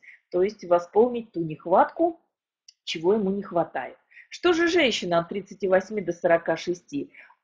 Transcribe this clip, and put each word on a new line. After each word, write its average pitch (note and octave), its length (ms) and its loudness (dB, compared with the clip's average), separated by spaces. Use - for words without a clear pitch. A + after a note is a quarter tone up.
то F3+ 120 0
есть G#3 220 -2
восполнить A3 680 2
ту E3+ 80 -6
нехватку, G#3 800 0
чего F3 300 0
ему G3 160 0
не G3 120 -4
хватает. D#3+ 540 -6
Что - 240 0
же E4+ 160 2
женщина G#3+ 520 0
от E3 100 -6
тридцати G3 380 -6
восьми F#3+ 340 0
до E3 100 -4
сорока E3 460 0
шести? C#3+ 520 -8